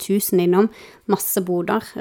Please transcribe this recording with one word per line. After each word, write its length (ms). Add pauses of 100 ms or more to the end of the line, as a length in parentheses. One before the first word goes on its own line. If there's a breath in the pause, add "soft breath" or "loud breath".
tusen 420
innom, 260 (420 loud breath)
masse 360
boder. 380 (160)